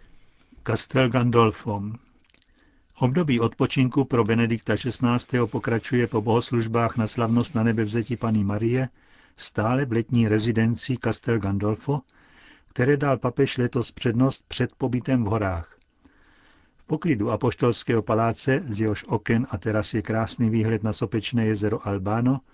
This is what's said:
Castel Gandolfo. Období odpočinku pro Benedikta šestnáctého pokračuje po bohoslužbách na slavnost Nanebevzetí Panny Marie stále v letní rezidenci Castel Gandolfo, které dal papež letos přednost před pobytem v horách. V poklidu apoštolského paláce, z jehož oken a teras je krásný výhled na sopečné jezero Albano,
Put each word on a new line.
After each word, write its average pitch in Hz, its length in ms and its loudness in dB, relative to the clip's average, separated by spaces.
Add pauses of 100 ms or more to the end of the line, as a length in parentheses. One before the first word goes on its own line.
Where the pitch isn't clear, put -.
(680)
Castel 123 420 0
Gandolfo. 117 720 2 (1160)
Období 135 420 2
odpočinku 127 640 0
pro 120 200 2
Benedikta 113 520 0
šestnáctého 120 680 0
pokračuje 120 600 -2
po 117 160 0
bohoslužbách 117 720 0
na 110 100 0
slavnost 117 480 0
Nanebevzetí 113 640 0
Panny 110 280 0
Marie 117 440 0 (480)
stále 123 480 -2
v 120 80 -4
letní 117 360 2
rezidenci 113 760 2
Castel 113 340 0
Gandolfo, 104 600 -2 (680)
které 131 280 2
dal 139 220 0
papež 131 400 0
letos 120 340 -2
přednost 123 560 0
před - 300 -2
pobytem 127 460 0
v - 20 -2
horách. 98 480 -2 (1040)
V - 140 -14
poklidu 139 400 0
apoštolského 117 720 0
paláce, 113 640 0
z 104 120 -6
jehož 107 280 -2
oken 117 420 0
a 104 80 -6
teras 107 360 -2
je 107 80 0
krásný 113 480 -2
výhled 110 320 0
na 110 100 -2
sopečné 113 540 -2
jezero 107 420 -2
Albano, 110 520 0 (140)